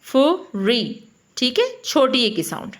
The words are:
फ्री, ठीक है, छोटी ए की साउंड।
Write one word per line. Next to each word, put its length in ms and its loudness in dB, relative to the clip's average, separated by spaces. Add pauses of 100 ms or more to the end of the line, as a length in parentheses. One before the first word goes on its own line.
फ्री, 1000 0 (320)
ठीक 220 -2
है, 80 4 (180)
छोटी 400 2
ए 60 2
की 120 -6
साउंड। 380 -8